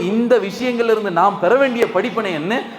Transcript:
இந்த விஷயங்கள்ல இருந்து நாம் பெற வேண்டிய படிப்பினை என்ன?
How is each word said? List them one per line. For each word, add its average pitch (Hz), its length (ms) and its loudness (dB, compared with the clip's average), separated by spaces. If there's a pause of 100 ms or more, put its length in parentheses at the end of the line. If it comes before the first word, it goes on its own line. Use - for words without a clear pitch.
இந்த 233 240 2 (120)
விஷயங்கள்ல 233 480 -2
இருந்து 202 240 -2
நாம் 180 240 2
பெற 180 200 4
வேண்டிய 240 220 2 (120)
படிப்பினை 208 440 -2
என்ன? 180 140 -2 (260)